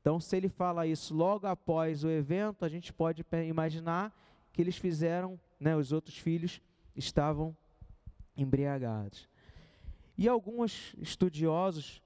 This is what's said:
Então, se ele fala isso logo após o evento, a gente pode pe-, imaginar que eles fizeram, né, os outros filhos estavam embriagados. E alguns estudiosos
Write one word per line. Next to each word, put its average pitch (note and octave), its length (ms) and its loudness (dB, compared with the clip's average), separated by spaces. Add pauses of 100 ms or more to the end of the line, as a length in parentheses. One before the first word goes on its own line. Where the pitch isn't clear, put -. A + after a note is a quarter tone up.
Então, D#3 180 2
se - 160 -4
ele F#3+ 140 0
fala F3 380 -2
isso D#3+ 280 -4
logo F#3+ 320 0
após D#3+ 560 0
o D#3+ 60 0
evento, F3 560 -2
a E3 60 0
gente E3 240 -12
pode E3 280 0
pe-, E3 240 -2
imaginar E3 720 -2 (360)
que F3 80 2
eles F3+ 160 0
fizeram, F3 600 0 (220)
né, D#3 160 4
os C#3+ 160 2
outros - 240 -2
filhos E3+ 460 -2 (340)
estavam D3+ 580 0 (800)
embriagados. C3+ 920 0 (880)
E F#3+ 100 4
alguns A#3 720 0
estudiosos D#3+ 1080 0